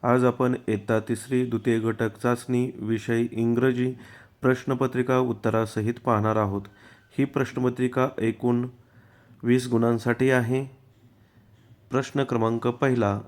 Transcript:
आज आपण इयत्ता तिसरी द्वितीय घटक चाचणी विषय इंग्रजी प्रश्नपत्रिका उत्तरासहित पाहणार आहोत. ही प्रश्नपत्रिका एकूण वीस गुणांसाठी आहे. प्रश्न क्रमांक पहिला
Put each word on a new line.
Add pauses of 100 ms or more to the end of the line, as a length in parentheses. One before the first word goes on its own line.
आज
आपण (120)
इयत्ता
तिसरी
द्वितीय
घटक
चाचणी
विषय
इंग्रजी (460)
प्रश्नपत्रिका
उत्तरासहित (120)
पाहणार
आहोत. (560)
ही
प्रश्नपत्रिका
एकूण (760)
वीस
गुणांसाठी
आहे. (1300)
प्रश्न
क्रमांक
पहिला